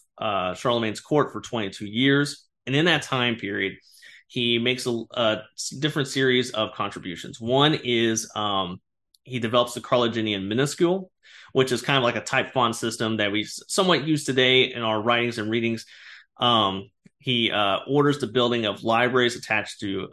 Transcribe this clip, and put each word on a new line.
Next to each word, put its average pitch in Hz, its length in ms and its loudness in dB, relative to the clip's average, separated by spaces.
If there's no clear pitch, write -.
uh, 95 340 -2
Charlemagne's 113 460 -2
court 143 340 0
for 107 80 -8
twenty-two 104 460 -6
years. 139 580 0
And 127 80 -2
in 151 100 4
that 160 160 2
time 120 360 0
period, 98 360 -4
he 120 320 0
makes 127 260 -2
a, 117 260 -4
a 110 300 0
s-, - 160 -10
different 147 360 -2
series 127 440 0
of 107 220 -4
contributions. - 680 -8
One 139 420 2
is, 113 520 0
um, 98 440 -4
he 127 160 -8
develops 117 340 0
the 123 80 -10
Carlovingian 110 680 0
Minuscule, 170 600 0
which 131 180 4
is 117 100 -2
kind 143 160 2
of 127 60 2
like 120 120 2
a 107 60 -4
type - 320 -2
font 117 220 2
system 113 420 -2
that 104 140 0
we 104 100 -2
s-, - 260 -10
somewhat 175 400 2
use 151 180 0
today 127 460 4
in 120 120 -6
our 110 180 0
writings 120 380 0
and 107 100 -4
readings. 113 380 -2
Um, 104 540 2
he, 117 340 0
uh, 98 360 2
orders 143 320 2
the 127 80 -2
building 120 380 2
of 101 180 -4
libraries 120 520 2
attached 104 440 -4
to, 98 340 -6